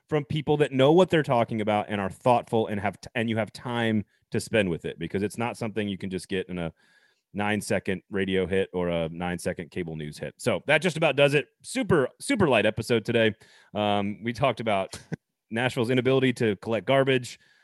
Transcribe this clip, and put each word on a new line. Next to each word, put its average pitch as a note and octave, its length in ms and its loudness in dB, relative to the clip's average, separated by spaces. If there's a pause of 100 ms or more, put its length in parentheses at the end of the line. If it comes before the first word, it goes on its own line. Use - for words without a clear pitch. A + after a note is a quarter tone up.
from D3+ 160 0
people D3+ 320 -2
that D3 160 2
know C3+ 200 6
what F3+ 160 6
they're D#3+ 140 4
talking A#2 380 0
about G#2 280 0
and G2+ 120 -2
are F#2+ 100 -2
thoughtful A2+ 560 2
and G2+ 140 -4
have F#2+ 200 -4
t-, - 140 -18
and A#2 160 -2
you A2 60 -2
have G#2 160 -4
time A2+ 520 0 (280)
to A2 80 0
spend G#2+ 280 2
with D#2 180 -4
it, - 120 -8
because E2+ 240 -4
it's G#2 160 -4
not A#2 180 -4
something G#2+ 320 -4
you G2 80 -6
can G2 140 -8
just F#2 180 -8
get F#2 200 -4
in F2+ 100 -8
a E2+ 140 -4 (640)
nine G#2 240 0
second F#2 400 -2 (100)
radio F#2+ 360 0
hit F#2+ 260 0
or F2 160 -2
a E2+ 200 -2
nine F2 300 -6
second F2 320 -8
cable D#2+ 260 -8
news D2+ 220 -10
hit. C#2+ 200 -12
So G2 280 -2
that D3+ 160 4
just E3 140 -2
about D#3 200 0
does C#3+ 180 4
it. C#3 140 0 (140)
Super, F3 460 0 (120)
super G#3 260 0
light A2+ 200 4
episode A2+ 380 0
today. A2+ 300 2 (400)
Um, G#2 480 -2
we A#2 100 -6
talked B2 280 -2
about G2+ 360 -2 (280)
<laughs> - 260 -20
Nashville's A#2+ 400 -2
inability B2+ 440 2
to A2 220 0
collect G#2+ 300 -6
garbage, C3 540 0 (240)